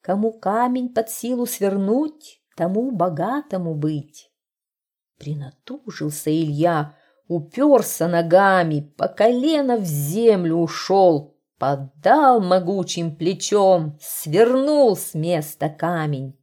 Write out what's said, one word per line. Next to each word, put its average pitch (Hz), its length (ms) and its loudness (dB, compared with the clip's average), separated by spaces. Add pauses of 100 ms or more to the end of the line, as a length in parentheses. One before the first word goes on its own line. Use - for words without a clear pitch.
"Кому 208 300 -2
камень 247 640 -2
под 226 160 -2
силу 240 360 -6
свернуть, 202 960 -4 (140)
тому 208 360 -2
богатому 185 800 -4
быть". 151 580 -6 (880)
Принатужился 151 1120 -10
Илья, 151 680 0 (320)
уперся 226 800 2
ногами, 170 920 2
по - 100 -2
колено 247 680 0
в 208 80 -4
землю 170 720 2
ушел, 170 760 2 (240)
поддал 196 800 2
могучим 175 760 -2
плечом, 175 840 0
свернул 247 960 2
с - 180 -12
места 156 560 -4
камень. 151 720 -6